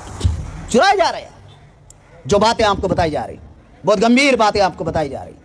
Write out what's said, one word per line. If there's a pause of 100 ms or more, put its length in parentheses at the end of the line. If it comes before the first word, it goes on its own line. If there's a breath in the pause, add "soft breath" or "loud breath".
(680)
चुराए
जा
रहे
हैं। (960)
जो
बातें
आपको
बताई
जा
रही, (460)
बहुत
गंभीर
बातें
आपको
बताई
जा
रही। (120)